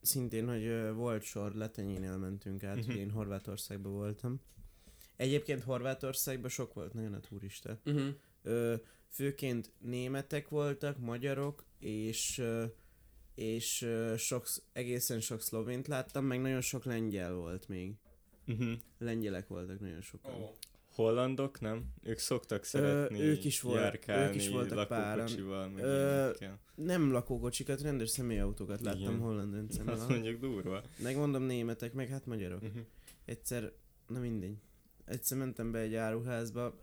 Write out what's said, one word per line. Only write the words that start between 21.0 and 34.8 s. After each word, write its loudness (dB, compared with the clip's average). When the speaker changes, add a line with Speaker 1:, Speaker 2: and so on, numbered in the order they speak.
Speaker 2:
nem? -2
Ők 0
szoktak 2
Speaker 1:
Ö, -10
Speaker 2:
szeretni 4
Speaker 1:
ők 6
is 2
volt-, 4
Speaker 2:
járkálni 4
Speaker 1:
ők 2
is 2
voltak 2
páran. 2
Speaker 2:
lakókocsival, -2
meg -4
Speaker 1:
Ö, 4
Speaker 2:
ilyenekkel. 0
Speaker 1:
nem 6
lakókocsikat, 0
rendes 0
személyautókat 2
láttam 0
Speaker 2:
Igen. 2
Speaker 1:
holland 0
rendszámmal. 0
Speaker 2:
Azt -2
mondjuk -2
durva. -2
Speaker 1:
Megmondom, 0
németek, -2
meg -4
hát -6
magyarok. -4
Speaker 2:
Mhm. -8
Speaker 1:
Egyszer, -6
na -4
mindegy. -2